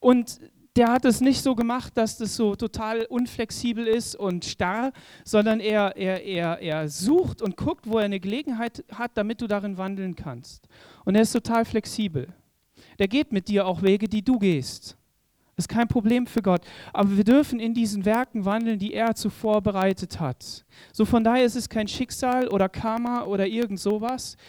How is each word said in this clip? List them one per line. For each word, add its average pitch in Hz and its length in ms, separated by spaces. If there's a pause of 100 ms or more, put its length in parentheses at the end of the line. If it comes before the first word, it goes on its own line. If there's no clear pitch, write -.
und 247 380 (380)
der 233 160
hat 254 120
es 240 160
nicht 262 220
so 262 140
gemacht, 240 400
dass 226 200
das 220 200
so 208 180
total 226 520
unflexibel 233 840
ist 226 260
und 180 300
starr, 226 480 (320)
sondern 220 340
er, 208 380
er, 185 280
er, 170 380
er 156 260
sucht 214 540
und 196 140
guckt, 285 320
wo 220 100
er 208 60
eine 196 160
Gelegenheit 226 640 (100)
hat, 233 220
damit 214 240
du 233 80
darin 202 280
wandeln 190 380
kannst. - 540 (360)
Und 196 120
er 220 60
ist 220 100
total 233 320
flexibel. 190 680 (680)
Der 196 80
geht 277 240
mit 190 160
dir 196 180
auch 175 160
Wege, 196 260
die 214 140
du 247 160
gehst. 175 560 (640)
Ist 170 120
kein 226 200
Problem 240 400
für - 120
Gott. 180 200 (320)
Aber 196 240
wir 202 80
dürfen 254 340
in 226 160
diesen 214 300
Werken 220 400
wandeln, 220 340
die 190 160
er 226 220
zuvor 214 440
bereitet 190 600
hat. - 440 (280)
So 220 120
von 226 200
daher 247 200
ist 240 120
es 226 120
kein 214 200
Schicksal 254 580
oder 190 220
Karma 240 560
oder 196 200
irgend 214 360
sowas, 226 560 (120)